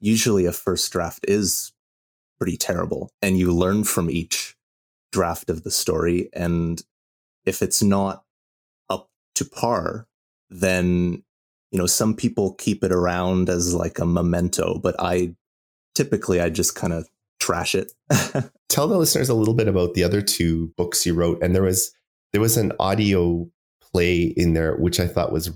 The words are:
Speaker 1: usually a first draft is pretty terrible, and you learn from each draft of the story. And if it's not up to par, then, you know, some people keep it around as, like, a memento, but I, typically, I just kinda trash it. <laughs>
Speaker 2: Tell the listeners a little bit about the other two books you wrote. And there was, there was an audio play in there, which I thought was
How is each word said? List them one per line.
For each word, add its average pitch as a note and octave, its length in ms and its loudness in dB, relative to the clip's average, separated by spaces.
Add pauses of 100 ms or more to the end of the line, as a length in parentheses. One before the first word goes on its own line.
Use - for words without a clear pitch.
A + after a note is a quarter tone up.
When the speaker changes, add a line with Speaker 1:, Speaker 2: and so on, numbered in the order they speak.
Speaker 1:
usually G#2+ 440 2
a E2+ 60 0
first - 400 -4
draft E2+ 380 -6
is G2 420 0 (720)
pretty F2+ 160 -2
terrible, - 520 -4 (120)
and F#2+ 180 2
you F2+ 140 2
learn F#2+ 320 2
from E2+ 240 -2
each - 480 -6 (560)
draft E2+ 360 -2
of E2 140 -6
the - 80 -8
story. F2 640 0
And E2+ 500 -2 (600)
if G2 160 -2
it's - 200 0
not G2 440 0 (640)
up - 200 -6 (260)
to - 100 -4
par, A2+ 640 -2 (400)
then, F2+ 760 0 (480)
you - 80 0
know, - 80 0
some A2 280 2
people G#2 400 -2
keep - 280 -2
it F#2 80 2
around F2+ 560 2
as, F2+ 260 0
like, E2+ 260 -2
a E2+ 60 0
memento, F2 720 0
but F2+ 220 -2
I, F2+ 360 -2 (580)
typically, G2 480 0
I F2 80 0
just E2+ 260 -2
kinda E2 300 -4 (340)
trash E2+ 360 -2
it. - 180 -4 (160)
<laughs> - 420 0 (180)
Speaker 2:
Tell D3 180 0
the G3 100 2
listeners D3 320 2
a A#2+ 60 2
little A2 180 2
bit A2+ 140 2
about F2+ 260 2
the F2+ 100 2
other F#2+ 180 2
two E2 560 0
books - 280 -2
you F2 80 2
wrote. E2+ 300 2
And F2+ 100 2
there F#2+ 80 4
was, F#2+ 300 0 (420)
there G2+ 80 4
was A2+ 160 2
an G#2 220 2
audio F#2 680 2 (320)
play F2 440 2
in E2+ 300 2
there, D#2+ 220 0
which E2+ 240 0
I F2+ 80 2
thought - 240 -2
was E2 240 -4